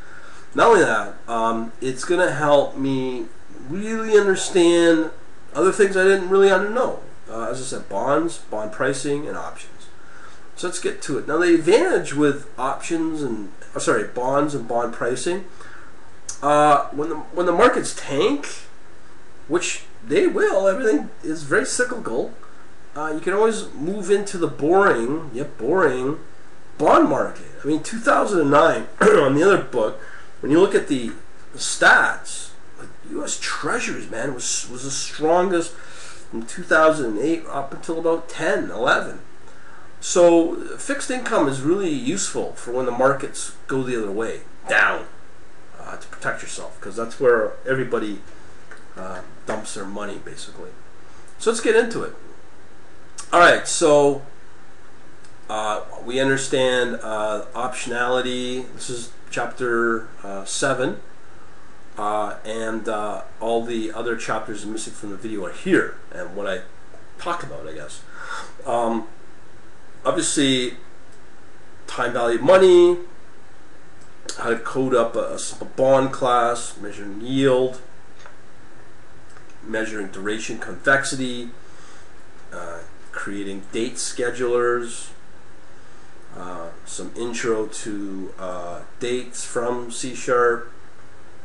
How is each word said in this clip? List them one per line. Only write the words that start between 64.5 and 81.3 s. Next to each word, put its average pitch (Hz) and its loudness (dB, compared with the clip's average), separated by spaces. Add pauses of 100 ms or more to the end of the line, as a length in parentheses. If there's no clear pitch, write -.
missing 110 -6
from 107 -8
the 98 -4
video 104 -6
are 87 -6
here, - 2 (160)
and 90 -6
what 101 -4
I 92 -2 (580)
talk 175 -4
about, - -8
I 78 -8
guess. - -8 (640)
Um, 117 0 (960)
obviously, 135 2 (1120)
time 123 -2
value 117 2
of 127 -2
money, 175 10 (1400)
how 117 -2
to 117 2
code 131 0
up 117 4
a, 104 -2
a - -6
simple - -6
bond 135 6
class, 120 2
measuring 101 -8
yield, 131 4 (1800)
measuring 110 -4
duration 104 -6
convexity, 123 0 (1040)